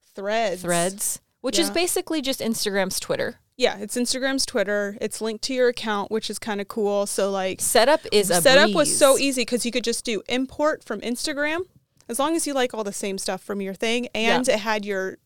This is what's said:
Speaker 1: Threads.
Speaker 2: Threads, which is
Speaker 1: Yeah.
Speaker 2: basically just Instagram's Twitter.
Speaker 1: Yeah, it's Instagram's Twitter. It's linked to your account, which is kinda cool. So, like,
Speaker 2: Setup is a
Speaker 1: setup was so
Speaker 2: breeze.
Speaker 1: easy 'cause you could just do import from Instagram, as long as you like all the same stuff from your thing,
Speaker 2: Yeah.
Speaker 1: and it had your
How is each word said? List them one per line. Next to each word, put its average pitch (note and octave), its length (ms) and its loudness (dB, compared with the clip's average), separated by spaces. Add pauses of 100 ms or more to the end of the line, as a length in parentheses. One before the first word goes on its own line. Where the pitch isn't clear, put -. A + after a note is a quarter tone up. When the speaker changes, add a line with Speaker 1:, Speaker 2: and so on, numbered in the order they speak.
(140)
Speaker 1:
Threads. G3+ 480 -2
Speaker 2:
Threads, F3 580 -2 (220)
which C4+ 180 -2
is D#4 100 2
Speaker 1:
Yeah. D4+ 40 -6
Speaker 2:
basically E4+ 480 -2
just C4 180 -4
Instagram's G3 600 -2
Twitter. C3+ 400 -4 (180)
Speaker 1:
Yeah, A#3 200 0
it's G#3 180 -8
Instagram's B3+ 500 0
Twitter. G3+ 540 -2
It's - 220 -6
linked G#3+ 240 -6
to C4 80 -4
your B3+ 160 4
account, G#3+ 420 -4
which A3 180 -4
is G#3 100 -8
kinda G3+ 260 -4
cool. G3+ 400 0
So, G3 260 0
like, F#3+ 300 -4
Speaker 2:
Setup B3+ 400 4 (100)
is G3+ 180 4
a F3 120 4
Speaker 1:
setup C#4 300 8
was D4+ 260 4
so C4+ 160 8
Speaker 2:
breeze. C4 140 4
Speaker 1:
easy B3+ 180 0
'cause A#3+ 200 -2
you A#3 60 -2
could A#3+ 140 -2
just A#3 180 -2
do A3 240 -4
import C#4 560 -2
from G#3+ 180 -8
Instagram, D4 600 -2 (480)
as A#3+ 100 -4
long D#4 160 2
as D#4+ 100 -2
you C#4+ 80 -4
like B3+ 200 0
all A3 100 -4
the G3+ 80 -4
same G3 260 -6
stuff F#3+ 240 -4
from G3+ 200 -6
your F#3+ 120 -6
thing, A#3+ 400 -2
Speaker 2:
Yeah. A3+ 240 2
Speaker 1:
and A#3+ 120 0
it G#3+ 100 2
had G#3+ 260 -2
your F#3+ 400 -4